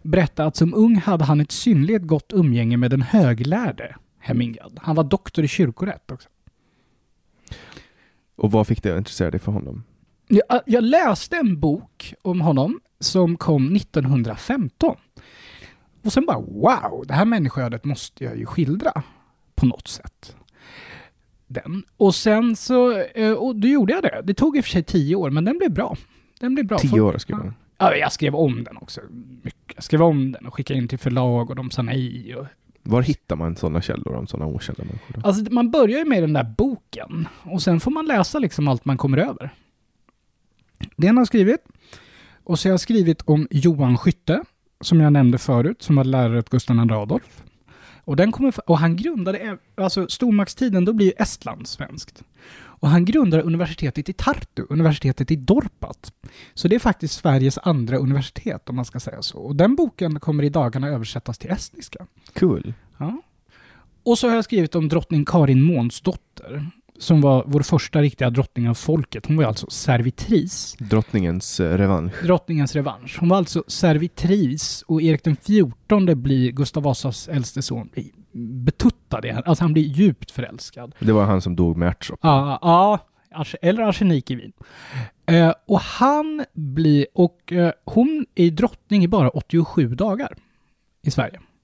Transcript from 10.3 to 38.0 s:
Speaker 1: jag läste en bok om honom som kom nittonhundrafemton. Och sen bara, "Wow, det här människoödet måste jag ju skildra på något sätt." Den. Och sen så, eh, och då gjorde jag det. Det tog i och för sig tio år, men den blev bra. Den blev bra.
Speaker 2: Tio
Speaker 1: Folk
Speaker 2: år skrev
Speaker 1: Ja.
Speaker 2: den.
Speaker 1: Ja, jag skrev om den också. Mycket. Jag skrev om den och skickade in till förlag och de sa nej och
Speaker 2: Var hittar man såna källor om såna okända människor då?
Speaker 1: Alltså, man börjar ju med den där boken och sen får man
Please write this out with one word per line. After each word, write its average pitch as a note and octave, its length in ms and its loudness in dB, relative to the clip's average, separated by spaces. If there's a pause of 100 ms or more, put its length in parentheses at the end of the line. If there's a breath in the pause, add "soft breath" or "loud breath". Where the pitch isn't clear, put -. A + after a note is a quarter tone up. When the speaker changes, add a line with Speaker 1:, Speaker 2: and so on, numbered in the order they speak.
Speaker 1:
jag A#3+ 180 2
läste D4 540 0
en G3+ 220 0
bok - 600 -4
om F3+ 200 -2
honom D#3 380 0 (200)
som E3+ 380 0
kom C#3 300 2
nittonhundrafemton. C#3+ 1300 -2 (1080 loud breath)
Och G#3+ 100 -4
sen C4+ 120 2
bara, D#3+ 140 -2
"Wow, G#2+ 680 -2
det C3+ 60 -6
här F3 120 2
människoödet C3+ 600 -2
måste - 380 -8
jag A2+ 140 -10
ju A#2 80 -8
skildra D#3 580 -2 (520 soft breath)
på - 100 2
något - 220 -2
sätt." - 480 -18 (1120 loud breath)
Den. D#3 360 -10 (140)
Och G3 180 4
sen A3+ 400 2
så, B3 360 2 (100)
eh, A3 300 -2
och A#3 240 -2
då G#3 120 0
gjorde C4+ 260 4
jag F#4+ 100 -2
det. - 200 -4
Det F#3+ 100 -2
tog C#4+ 240 2
i - 20 4
och - 60 -2
för - 60 -8
sig F3 120 0
tio D#3+ 320 0
år, F3 140 -2
men D#3 160 0
den C#4 120 0
blev F4 140 0
bra. F#3+ 240 -4 (440 soft breath)
Den B3+ 140 -2
blev C#4 140 -2
bra. G3+ 100 -2
Speaker 2:
Tio C#3+ 120 2
Speaker 1:
Folk A2 120 4 (140)
Speaker 2:
år - 20 -6
skrev - 200 -8
Speaker 1:
Ja. - 60 -10
Speaker 2:
den. G2 100 -10 (240)
Speaker 1:
Ja, E3 180 2
jag C#3+ 160 -2
skrev C#3+ 240 -2
om B2+ 280 0
den - 140 -16
också. - 240 -18 (420)
Mycket. - 320 -16
Jag - 80 -16
skrev D#3 180 2
om C#3+ 300 4
den - 140 -16
och B2+ 80 -16
skickade C3+ 260 -4
in A#2+ 80 -2
till C3 120 -6
förlag B2 500 0
och C3 60 -10
de B2+ 160 -8
sa C3+ 100 -6
nej A#2+ 540 -6
och C#3+ 100 -12 (380)
Speaker 2:
Var A2+ 180 2
hittar B2+ 340 -2
man E2 200 -4
såna F2 260 -2
källor - 340 -6
om - 120 -10
såna - 180 -8
okända - 380 -8
människor - 380 -14
då? G3+ 60 -2
Speaker 1:
Alltså, G#3 260 -2
man A#3+ 180 0
börjar C4 280 2
ju D#4+ 60 -4
med A3 180 2
den D3+ 100 0
där C3 100 0 (140)
boken G3+ 680 -6 (160 loud breath)
och E3+ 180 -6
sen E3+ 180 2
får B3+ 120 -2
man D#4 140 -2